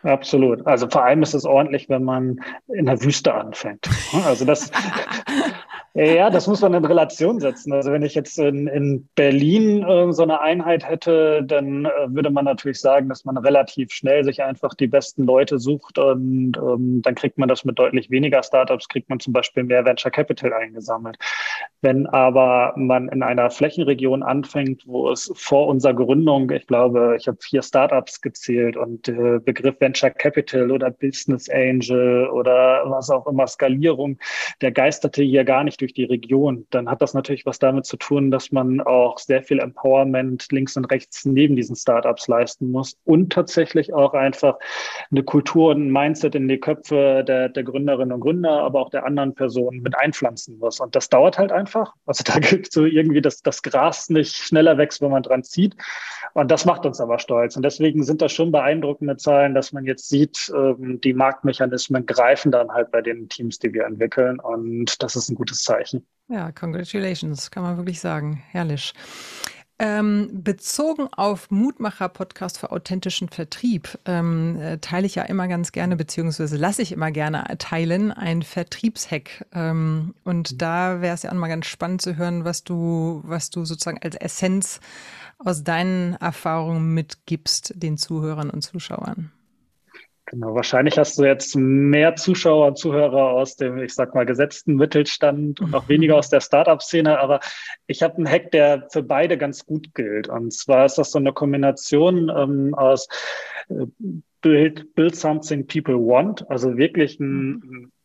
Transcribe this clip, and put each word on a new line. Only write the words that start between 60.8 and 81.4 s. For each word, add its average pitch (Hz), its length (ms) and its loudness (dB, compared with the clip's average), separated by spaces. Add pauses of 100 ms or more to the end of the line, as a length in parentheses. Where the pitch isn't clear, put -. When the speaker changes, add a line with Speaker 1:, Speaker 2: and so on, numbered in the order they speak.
Speaker 1:
die 131 120 2
Marktmechanismen 127 920 0
greifen 127 460 2
dann 120 200 2
halt 120 200 -2
bei 117 100 2
den 117 280 -8
Teams, 117 300 -8
die 110 140 -4
wir 113 120 -2
entwickeln. 117 540 -2
Und 117 640 -6
das 127 140 -6
ist 120 140 -6
ein 117 60 -4
gutes 120 280 -6
Zeichen. - 420 -4 (220)
Speaker 2:
Ja, 180 240 -8
congratulations, 170 1000 -8
kann 185 120 -8
man 175 140 -6
wirklich 175 240 -8
sagen. 151 400 -6 (100)
Herrlich. 156 420 -6 (840)
Ähm, 208 540 -2
bezogen 269 840 -4
auf 202 360 -4
Mutmacher-Podcast 196 1080 -6
für - 120 -10
authentischen 180 580 -6
Vertrieb, 170 600 -6 (160)
ähm, 165 540 -2
äh, 160 200 -8
teile 180 260 -4
ich 196 100 -4
ja 180 80 -4
immer 185 240 -4
ganz 175 240 -4
gerne, 180 240 -2
beziehungsweise 156 640 -6
lasse 196 240 -2
ich 196 100 -6
immer 156 200 -6
gerne 151 320 -4 (160)
teilen, 170 520 -4
ein 165 300 -4
Vertriebshack. - 1120 -8
Ähm, 160 720 -4
und 170 300 -4
Speaker 1:
Mhm. 123 40 -14
Speaker 2:
da 175 440 -4
wär's 175 200 -4
ja - 100 -10
auch 180 40 -8
mal 170 120 -4